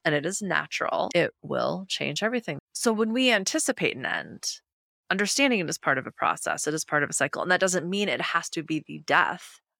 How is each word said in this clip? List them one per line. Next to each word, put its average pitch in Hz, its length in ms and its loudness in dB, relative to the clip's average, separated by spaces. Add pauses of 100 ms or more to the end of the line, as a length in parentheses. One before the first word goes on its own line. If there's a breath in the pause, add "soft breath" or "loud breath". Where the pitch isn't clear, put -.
and 156 120 2
it 147 100 0
is 196 160 -4
natural. - 720 -2
It 170 180 2 (100)
will 156 460 -2
change 147 360 -4
everything. 220 360 -4 (140)
So 226 200 2
when 220 200 0
we 254 180 4
anticipate 208 640 0
an 131 100 -8
end, - 560 -6 (480)
understanding 208 500 4
it 160 100 -2
is 156 80 -4
part 139 200 2
of 131 100 -6
a - 40 -10
process, - 560 -2
it 151 60 -2
is 160 120 -4
part 147 180 0
of 139 60 -4
a - 40 -8
cycle, 147 280 0
and 180 100 0
that 180 80 4
doesn't 180 300 0
mean 202 200 0
it 127 120 0
has - 280 -2
to 165 140 -6
be 156 220 -4
the 151 200 -14
death, - 560 2 (180)